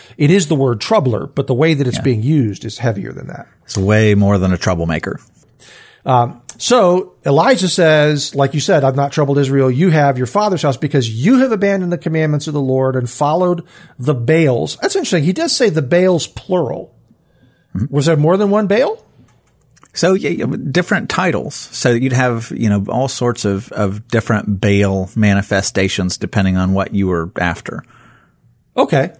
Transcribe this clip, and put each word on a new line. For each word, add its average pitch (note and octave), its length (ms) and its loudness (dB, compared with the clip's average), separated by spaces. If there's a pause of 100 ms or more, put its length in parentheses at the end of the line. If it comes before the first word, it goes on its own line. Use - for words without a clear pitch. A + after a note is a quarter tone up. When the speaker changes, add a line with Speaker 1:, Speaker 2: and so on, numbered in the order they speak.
(160)
Speaker 1:
It D3 140 2
is F#3 160 2
the D#3+ 80 0
word C3 260 0
troubler, C#3 460 0
but - 220 -4
the C3 60 -2
way D#3 200 2
that C3+ 140 0
it's A#2+ 80 -2
Speaker 2:
Yeah. - 80 -6
Speaker 1:
being A#2+ 180 0
used B2 420 0
is - 140 -12
heavier G#2+ 340 -4
than - 140 -14
that. - 220 -16 (160)
Speaker 2:
It's - 120 -10
way G#2 380 4
more G2+ 240 4
than F#2 140 2
a F2+ 40 2
troublemaker. E2 600 -2 (840)
Speaker 1:
Um, B2 360 0 (180)
so F#3 540 2 (120)
Elijah F3+ 440 2
says, D3+ 680 2
like C#3 200 0
you D3 60 -2
said, D#3+ 220 2
"I've C3+ 140 0
not C#3 160 -2
troubled C#3+ 260 0
Israel. C3+ 320 2
You D#3 200 2
have, C#3+ 280 2
your B2+ 80 0
father's G3+ 360 -2
house, C#3 140 0
because C#3 320 -2
you C#3 300 2
have C4 140 2
abandoned G3 400 0
the E3+ 60 -2
commandments D#3 500 -2
of D3+ 60 -4
the D3 60 -2
Lord C3 360 0
and A#2+ 120 -2
followed E3+ 540 0 (380)
the C3+ 140 0
Baals." C3+ 680 0
That's G4 140 -2
interesting. F#3+ 280 0
He F3 80 2
does D#4+ 220 -2
say A#3+ 160 2
the D#3+ 120 0
Baals F3 440 2
plural. - 640 -4 (840)
Speaker 2:
Mm-hmm. G2+ 180 -2
Speaker 1:
Was C#3+ 120 0
there E3 100 2
more D#3 200 4
than G3+ 140 0
one G#3 160 2
Baal? C4 380 -2 (880)
Speaker 2:
So, F#3 200 0
yeah, - 160 -2
yeah, - 160 -4 (240)
different F3 400 -2
titles. C#3+ 440 -2
So - 380 -4
you'd B2+ 220 0
have, B2 420 -2
you A2+ 140 0
know, G2+ 180 0
all B2+ 200 -2
sorts A#2+ 360 -2
of, G2 280 -2
of G#2 360 -4
different G#2 520 -2
Baal G2 540 0
manifestations G2 1000 0
depending F#2+ 400 0
on F#2 160 0
what F#2+ 220 -2
you G2 140 0
were E2+ 300 -2
after. - 460 -6 (920)
Speaker 1:
Okay. E3+ 440 0